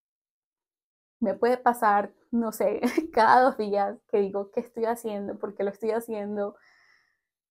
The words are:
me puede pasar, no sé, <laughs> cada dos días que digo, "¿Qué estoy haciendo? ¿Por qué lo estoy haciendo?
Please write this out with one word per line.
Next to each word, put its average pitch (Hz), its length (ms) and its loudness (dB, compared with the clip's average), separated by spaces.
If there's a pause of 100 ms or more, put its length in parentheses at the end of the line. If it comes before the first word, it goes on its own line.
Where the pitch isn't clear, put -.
(1200)
me 202 140 0
puede 240 220 0
pasar, 220 560 2 (180)
no 233 220 -2
sé, - 300 -2
<laughs> 311 300 0
cada 233 280 6
dos 254 160 4
días 202 420 -2 (100)
que 226 100 0
digo, 202 320 -2
"¿Qué - 100 -6
estoy 233 240 -8
haciendo? 208 540 -6
¿Por 208 160 -8
qué 196 100 -4
lo 202 60 -2
estoy 220 220 -4
haciendo? 208 640 -4 (960)